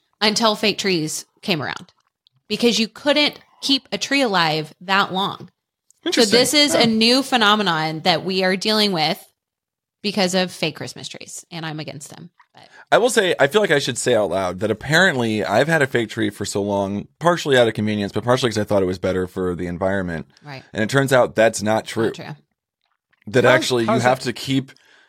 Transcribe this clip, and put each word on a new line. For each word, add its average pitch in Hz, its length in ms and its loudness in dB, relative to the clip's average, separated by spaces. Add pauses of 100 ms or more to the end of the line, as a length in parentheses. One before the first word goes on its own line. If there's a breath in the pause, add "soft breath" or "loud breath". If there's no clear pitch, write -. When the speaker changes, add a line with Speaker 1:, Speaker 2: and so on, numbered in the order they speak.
(200 soft breath)
Speaker 1:
until 214 340 2
fake 208 240 -2
trees 165 460 -2 (160)
came 165 220 -2
around, 107 300 -10 (540)
because 214 320 0
you 220 80 0
couldn't 285 540 0 (220)
keep - 280 -2
a 208 80 -6
tree 269 220 0
alive 165 640 0
that 190 300 0
long. 185 360 -6 (560)
So 311 60 -2
Speaker 2:
Interesting. 233 280 2
Speaker 1:
this 254 160 2
is 294 200 4
Speaker 2:
Oh. 339 60 2
Speaker 1:
a 240 60 4
new 233 360 4
phenomenon 196 800 0
that 165 240 0
we 185 200 -2
are 185 120 2
dealing 214 360 0
with 160 320 -2 (800)
because 190 320 0
of 185 180 0
fake 156 240 -6
Christmas - 320 -12
trees, - 420 -16
and 165 140 -12
I'm 156 160 -8
against 147 300 -14
them. 170 200 -20 (240)
But - 140 -20 (240 loud breath)
Speaker 2:
I 165 60 6
will 240 120 4
say, 190 300 2
I 139 60 4
feel 202 160 2
like 185 80 0
I 147 80 4
should 131 200 -4
say 123 160 2
out 104 160 2
loud 92 300 -2
that 107 100 0
apparently 127 760 0
I've 101 240 2
had 165 120 2
a 135 60 2
fake 117 240 -2
tree 110 180 -2
for 104 160 -8
so 101 180 -4
long, 101 460 -2 (100)
partially 156 380 2
out 120 100 6
of 110 80 0
convenience, 107 380 -2
but 107 120 -6
partially 123 260 2
'cause 107 80 -4
I 104 60 0
thought 101 180 0
it 92 40 0
was 92 120 -4
better 92 280 -2
for 90 280 -4
the 87 140 -6
environment. 90 580 -4 (180)
Speaker 1:
Right. 139 200 -18 (100)
Speaker 2:
And 104 80 -2
it 107 80 -2
turns 135 240 2
out 117 200 2
that's 110 280 2
not 107 240 0
true. 113 200 -2
Speaker 1:
Not - 80 -2
true. - 220 -14 (920)
Speaker 2:
That 117 160 2
Speaker 3:
How's, 123 100 8
Speaker 2:
actually 127 300 2
you 113 60 0
Speaker 3:
how's 117 120 2
Speaker 2:
have 127 160 2
Speaker 3:
that? - 60 -12
Speaker 2:
to 123 80 -2
keep 135 400 -4 (360 soft breath)